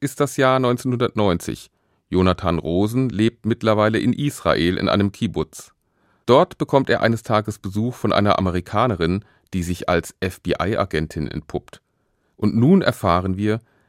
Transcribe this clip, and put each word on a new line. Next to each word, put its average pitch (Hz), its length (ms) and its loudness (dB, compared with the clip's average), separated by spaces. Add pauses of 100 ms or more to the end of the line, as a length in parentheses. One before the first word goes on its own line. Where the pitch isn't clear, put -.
ist - 200 -6
das 143 160 -2
Jahr 131 220 4
neunzehnhundertneunzig. 120 1120 -2 (380)
Jonathan 90 500 2
Rosen 107 520 -2
lebt 107 360 -2
mittlerweile 107 520 0
in 123 140 2
Israel 90 640 0
in 101 100 0
einem 101 240 2
Kibbuz. - 600 -6 (540)
Dort 147 320 4
bekommt 139 320 0
er 113 120 0
eines 113 200 2
Tages 107 360 -2
Besuch 107 360 -4
von 101 180 -2
einer 101 260 2
Amerikanerin, 92 840 0 (280)
die 92 100 -2
sich 87 260 -6
als 85 320 0
F-B-I-Agentin 87 1080 -4
entpuppt. - 540 -10 (540)
Und 104 200 0
nun 151 260 6
erfahren 92 540 0
wir, 104 240 -2 (280)